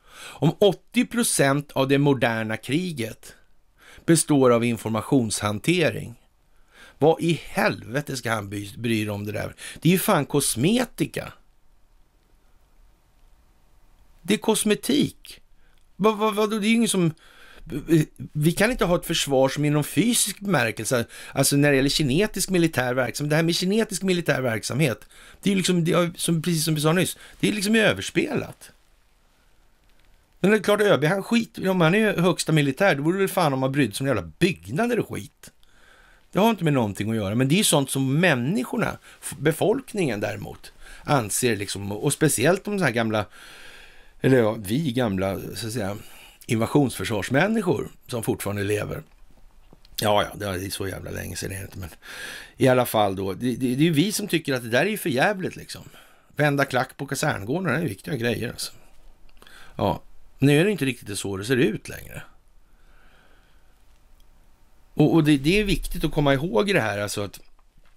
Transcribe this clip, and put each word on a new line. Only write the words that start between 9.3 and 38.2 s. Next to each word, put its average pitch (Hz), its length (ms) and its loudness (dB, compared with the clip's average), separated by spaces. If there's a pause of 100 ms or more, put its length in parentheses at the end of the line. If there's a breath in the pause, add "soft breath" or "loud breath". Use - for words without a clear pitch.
där? 95 220 -6 (260 loud breath)
Det 160 80 4
är 180 40 6
ju 190 60 4
fan 175 280 2
kosmetika. 170 1040 -2 (3000)
Det 190 120 0
är - 40 0
kosmetik. - 1000 0 (560)
Vad, 208 220 2
vad, 214 160 0
vad, 214 160 0
det 220 60 -2
är 214 40 -2
ju 220 140 2
ingen 226 140 2
som, 170 260 2 (1160 loud breath)
vi 151 200 2
kan 208 180 2
inte 247 140 0
ha 175 120 2
ett 165 100 -4
försvar 135 420 2
som 143 160 -2
inom 147 200 2
fysisk 214 560 0
bemärkelse, 117 640 0 (280 loud breath)
alltså 139 240 2
när 143 140 4
det 139 60 6
gäller 135 120 4
kinetisk 180 600 0
militär 160 440 2
verksamhet. 131 360 -2
Det 151 60 2
här 165 60 2
med 165 120 0
kinetisk 202 480 -2
militär 170 380 0
verksamhet, 117 680 -2 (340 loud breath)
det 202 100 2
är 196 40 2
liksom, 180 280 2
det 170 80 0
är 170 240 2
som, 165 260 -2
precis 165 220 -2
som 160 100 0
vi 147 60 -4
sa 156 120 2
nyss, 175 260 0 (220 loud breath)
det 185 80 2
är 202 40 2
liksom 208 220 0
överspelat. - 960 0 (1700)
Men 185 100 4
det 220 60 6
är 190 60 0
klart, 208 180 2
Ö 202 180 6
B, 147 80 2
han 196 160 2
skit, - 360 -2
om 185 220 0
han 165 140 6
är 214 220 2
högsta 170 360 2
militär, 151 420 4
då 139 80 -2
borde 175 140 0
det 196 60 0
väl 190 60 2
fan 175 240 2
om 131 60 0
man 135 140 0
brydde 135 220 0
sig 135 100 -6
om 139 40 0
jävla 90 300 -2
byggnader 190 600 0
och 147 100 -4
skit. - 440 -12 (800 soft breath)
Det 170 60 0
har 220 120 4
inte 196 140 -2
med 151 80 4
någonting 107 380 0
att 113 60 0
göra, 107 180 -2
men 131 140 2
det 143 60 4
är - 20 4
ju 214 80 4
sånt 143 260 2
som 139 300 0